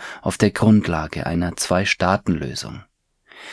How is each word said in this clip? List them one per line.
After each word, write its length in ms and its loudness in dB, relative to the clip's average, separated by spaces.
auf 160 -4
der 140 4
Grundlage 760 2
einer 300 -2
Zwei-Staaten-Lösung. 1300 -2